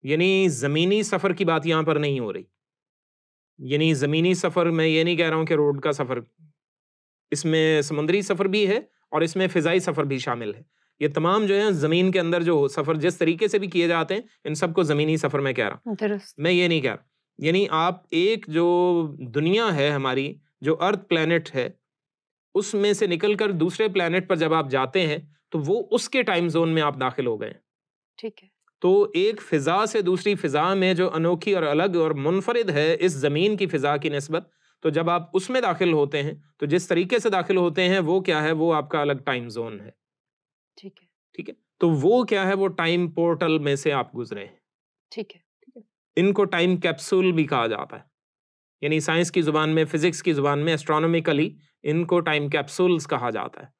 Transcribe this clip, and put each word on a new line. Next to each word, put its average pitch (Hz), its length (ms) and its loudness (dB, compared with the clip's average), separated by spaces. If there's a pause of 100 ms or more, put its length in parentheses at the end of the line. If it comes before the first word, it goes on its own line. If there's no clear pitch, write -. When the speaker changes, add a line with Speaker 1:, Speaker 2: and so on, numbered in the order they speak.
Speaker 1:
यानी 180 440 2
ज़मीनी 160 540 0
सफ़र 196 300 0
की 196 120 -2
बात 160 220 0
यहाँ 160 180 2
पर 151 140 0
नहीं 143 220 -2
हो 110 100 -6
रही, 92 140 -10 (1160)
यानी 147 340 0
ज़मीनी 156 400 2
सफ़र, 170 360 0
मैं 160 160 0
ये 160 180 2
नहीं 175 120 0
कह 165 120 0
रहा 160 100 0
हूँ 160 80 0
कि 165 80 0
रोड 147 260 2
का 151 120 -2
सफ़र, 127 320 -4 (1080)
इसमें 156 500 2
समुद्री 156 400 -2
सफ़र 190 260 -2
भी 202 180 2
है 202 240 -2 (220)
और 156 120 0
इसमें 185 240 -2
फ़िज़ाई 175 320 2
सफ़र 156 240 -2
भी 139 140 -2
शामिल 117 360 -6
है। - 200 -20 (280)
ये 147 60 0
तमाम 175 380 0
जो 196 80 2
है, 208 180 2
ज़मीन 175 400 2
के 190 60 2
अंदर 170 240 0
जो 156 260 2
सफ़र 151 280 -2
जिस 165 220 -2
तरीके 170 300 0
से 208 100 0
भी 196 100 -2
किए 170 200 0
जाते 165 260 0
हैं, - 140 -8 (180)
इन 147 80 -4
सबको 170 300 0
ज़मीनी 156 340 2
सफ़र 143 220 -2
मैं 135 140 -2
कह 113 140 0
रहा - 180 -10
हूँ। 214 100 -6
Speaker 2:
दुरुस्त। 208 440 -6
Speaker 1:
मैं 160 100 0
ये 180 180 4
नहीं 160 140 0
कह 123 100 -2
रहा। - 180 -14 (300)
यानी 180 260 2
आप 175 460 -2
एक 208 360 0
जो 175 540 2 (180)
दुनिया 156 460 0
है 147 240 2
हमारी, 135 500 -2 (220)
जो 143 120 0
अर्थ 175 240 0
प्लैनेट 165 520 0
है, - 300 -6 (720)
उसमें 202 400 0
से 208 120 0
निकलकर 202 460 0
दूसरे 180 360 0
प्लैनेट 185 400 0
पर 185 80 2
जब 160 160 2
आप 151 180 0
जाते 131 300 0
हैं, 156 360 -4 (160)
तो 165 60 -2
वो 151 160 0
उसके 240 480 0
टाइम 175 260 2
जोन 165 200 2
में 160 140 2
आप 147 140 0
दाखिल 131 300 -2
हो 110 120 -2
गए 110 100 -8
हैं। - 120 -16 (580)
Speaker 2:
ठीक 220 240 -12
है। 190 80 -20 (320)
Speaker 1:
तो 202 340 4
एक 208 240 0
फ़िज़ा 165 460 0
से 214 160 -2
दूसरी 185 320 0
फ़िज़ा 165 400 0
में 185 220 2
जो 180 100 2
अनोखी 165 480 0
और 175 80 0
अलग 160 340 0
और 160 180 2
मुनफरिद 190 560 -2
है 156 260 2
इस 180 160 2
ज़मीन 151 440 0
की 185 100 -2
फ़िज़ा 147 300 0
की 147 140 -4
निस्बत, 143 400 -6 (320)
तो 160 80 2
जब 165 200 0
आप 170 240 -2
उसमें 247 280 0
दाखिल 180 300 2
होते 147 260 0
हैं, 151 260 -6 (140)
तो 151 80 -4
जिस 175 220 0
तरीके 185 320 2
से 233 100 0
दाखिल 190 260 0
होते 180 260 2
हैं, 185 180 2
वो 175 200 2
क्या 165 200 0
है? 156 120 0
वो 165 200 2
आपका 151 280 -2
अलग 143 240 -2
टाइम 123 240 -4
जोन 113 320 -10
है। 101 140 -20 (840)
Speaker 2:
ठीक 196 240 -20
है। - 60 -20 (280)
Speaker 1:
ठीक - 120 -14
है। - 80 -18 (240)
तो 170 100 4
वो 185 340 4
क्या 196 200 0
है? 190 100 2
वो 196 120 0
टाइम 175 420 0
पोर्टल 165 500 0
में 143 180 0
से 147 140 -2
आप 131 240 -4
गुजरे 113 260 -10
हैं। - 200 -18 (520)
Speaker 2:
ठीक - 220 -10
है। - 60 -20
Speaker 1:
ठीक - 360 -20
है। 226 60 -20 (340)
इनको 196 280 4
टाइम 180 320 2
कैप्सूल 180 560 0
भी 160 120 2
कहा 127 220 0
जाता 107 300 -6
है, - 80 -18 (800)
यानी 151 160 0
साइंस 165 300 0
की 180 120 0
ज़ुबान 156 280 2
में, 160 140 4
फिजिक्स 151 380 -2
की 175 100 0
ज़ुबान 143 260 0
में, 160 160 0
एस्ट्रोनॉमिकली 160 840 0 (280)
इनको 170 360 2
टाइम 151 280 -2
कैप्सूल्स 160 580 0
कहा 123 240 -2
जाता 92 320 -8
है। - 180 -20